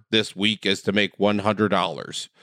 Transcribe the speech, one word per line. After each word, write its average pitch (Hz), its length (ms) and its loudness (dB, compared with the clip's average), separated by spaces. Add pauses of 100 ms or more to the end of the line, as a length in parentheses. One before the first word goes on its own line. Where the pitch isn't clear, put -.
this 107 260 0
week 101 300 -2
is 98 180 0
to 101 80 -2
make 98 280 0
one 101 200 2
hundred 104 300 0
dollars 87 600 -2 (140)